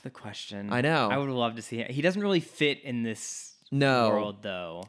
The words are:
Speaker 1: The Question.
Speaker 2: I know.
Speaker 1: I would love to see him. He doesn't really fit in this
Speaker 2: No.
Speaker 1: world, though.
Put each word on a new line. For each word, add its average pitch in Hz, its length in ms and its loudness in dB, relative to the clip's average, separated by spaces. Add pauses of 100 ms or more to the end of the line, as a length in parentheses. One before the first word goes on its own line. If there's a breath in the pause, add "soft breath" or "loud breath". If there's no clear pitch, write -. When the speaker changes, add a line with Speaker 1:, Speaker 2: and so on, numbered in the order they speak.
Speaker 1:
The 131 80 -10
Question. 104 600 -10
Speaker 2:
I 120 80 2
know. 139 300 4
Speaker 1:
I 127 80 2
would 139 100 -2
love 117 280 0
to 113 60 -10
see 113 160 -8
him. 117 140 -6
He 139 100 -4
doesn't 185 200 2
really 196 180 4
fit 147 420 0
in 120 200 -4
this - 540 -8 (140)
Speaker 2:
No. 135 400 6
Speaker 1:
world, 104 320 0
though. 90 460 -6